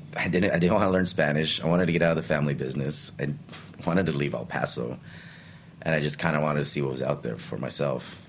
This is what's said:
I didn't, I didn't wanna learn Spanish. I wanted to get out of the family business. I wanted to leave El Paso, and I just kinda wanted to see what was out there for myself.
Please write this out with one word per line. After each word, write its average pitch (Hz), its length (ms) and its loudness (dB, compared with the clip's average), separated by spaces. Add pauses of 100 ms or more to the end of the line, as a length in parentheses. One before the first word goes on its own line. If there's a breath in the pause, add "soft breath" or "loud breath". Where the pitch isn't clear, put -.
(160)
I - 120 -2
didn't, 90 240 4
I - 60 4
didn't 87 160 6
wanna 101 160 4
learn 92 160 4
Spanish. 76 540 2
I - 60 -4
wanted 87 200 4
to 82 60 4
get 82 100 4
out 82 80 6
of 82 60 2
the 80 60 0
family 73 320 0
business. 69 640 -4
I 71 120 -2 (540 loud breath)
wanted 87 200 4
to 82 60 2
leave 71 220 0
El 58 120 -4
Paso, 60 520 -2 (840 loud breath)
and 82 120 0
I 76 60 2
just 73 180 0
kinda 78 220 2
wanted 76 200 2
to 71 40 0
see 71 180 -2
what 67 80 0
was 64 120 -4
out 71 200 -2
there 57 140 -6
for - 220 -10
myself. 64 580 -4 (120)